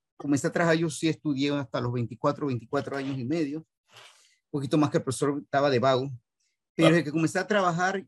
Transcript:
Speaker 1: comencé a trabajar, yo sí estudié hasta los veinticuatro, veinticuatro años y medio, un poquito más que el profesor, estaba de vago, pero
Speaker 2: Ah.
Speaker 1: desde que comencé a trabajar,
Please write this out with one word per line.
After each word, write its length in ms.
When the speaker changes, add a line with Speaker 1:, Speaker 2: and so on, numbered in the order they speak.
Speaker 1:
comencé 300
a 60
trabajar, 260
yo 100
sí 200
estudié 420
hasta 300
los 120
veinticuatro, 540
veinticuatro 500
años 220
y 60
medio, 340
un 920
poquito 280
más 120
que 80
el 60
profesor, 400
estaba 260
de 80
vago, 320
pero 140
Speaker 2:
Ah. 20
Speaker 1:
desde 140
que 80
comencé 260
a 80
trabajar, 600